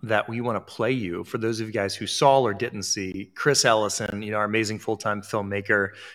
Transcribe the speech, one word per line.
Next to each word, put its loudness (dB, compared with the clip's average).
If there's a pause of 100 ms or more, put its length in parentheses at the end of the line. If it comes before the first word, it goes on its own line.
that 0
we -4
wanna -2
play -2
you. -2
For -6
those -2
of -4
you -10
guys 0
who -6
saw 6
or 2
didn't -4
see, -4
Chris 2
Ellison, 2
you -6
know, 0
our 2
amazing 0
full-time -2
filmmaker, 0 (260)